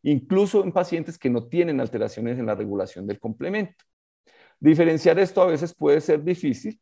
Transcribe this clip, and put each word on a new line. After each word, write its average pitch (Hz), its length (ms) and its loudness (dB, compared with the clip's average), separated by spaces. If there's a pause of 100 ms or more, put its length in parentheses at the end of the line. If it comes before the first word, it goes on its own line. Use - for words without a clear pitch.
incluso 185 600 0
en 175 80 -4
pacientes 165 460 -4
que 127 140 -2
no 120 160 -2
tienen 165 340 -2
alteraciones 113 560 -6
en 123 80 -6
la 107 80 -2
regulación 98 540 -6
del 104 120 -8
complemento. 180 640 -8 (760)
Diferenciar 160 580 4
esto 190 240 2
a 185 60 6
veces 165 260 -2
puede 147 260 4
ser 151 240 0
difícil 170 580 -4